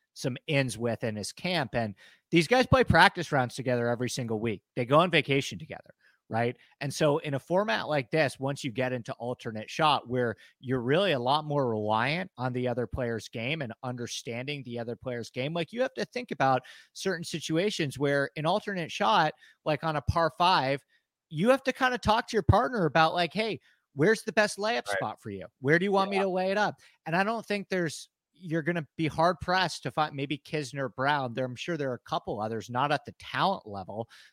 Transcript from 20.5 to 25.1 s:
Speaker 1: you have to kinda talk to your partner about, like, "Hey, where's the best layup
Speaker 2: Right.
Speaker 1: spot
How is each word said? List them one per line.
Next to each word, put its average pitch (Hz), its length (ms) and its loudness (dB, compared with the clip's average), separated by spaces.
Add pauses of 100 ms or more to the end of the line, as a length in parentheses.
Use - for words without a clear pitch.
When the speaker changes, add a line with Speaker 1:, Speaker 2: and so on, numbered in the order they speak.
Speaker 1:
you 165 180 2
have 262 140 4
to 262 100 0
kinda 254 240 0
talk 214 320 2
to 240 80 -4
your 202 60 2
partner 233 420 4
about, 160 300 4
like, 175 180 0
"Hey, 208 280 -2 (340)
where's 185 280 4
the 214 100 -6
best 208 260 2
layup 226 280 -2
Speaker 2:
Right. 98 120 -2
Speaker 1:
spot 107 240 -6